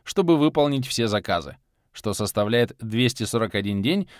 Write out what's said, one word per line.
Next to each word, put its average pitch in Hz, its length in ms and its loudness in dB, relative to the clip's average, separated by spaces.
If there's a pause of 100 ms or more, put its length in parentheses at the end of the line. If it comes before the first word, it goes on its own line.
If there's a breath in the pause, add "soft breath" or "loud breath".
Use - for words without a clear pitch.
чтобы 175 340 2
выполнить 147 500 2
все 117 200 -2
заказы, 87 500 -2 (340)
что - 220 -6
составляет 107 680 0
двести 117 440 0
сорок 110 320 -2
один 101 260 -2
день 180 280 -2 (100)